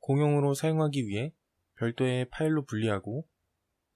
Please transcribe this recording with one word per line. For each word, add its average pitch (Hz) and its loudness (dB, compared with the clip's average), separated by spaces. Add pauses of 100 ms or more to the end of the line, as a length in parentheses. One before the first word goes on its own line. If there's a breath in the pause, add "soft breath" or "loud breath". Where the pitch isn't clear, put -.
공용으로 143 2
사용하기 147 0
위해 110 -2 (440)
별도의 127 0
파일로 156 0
분리하고 110 -2 (680)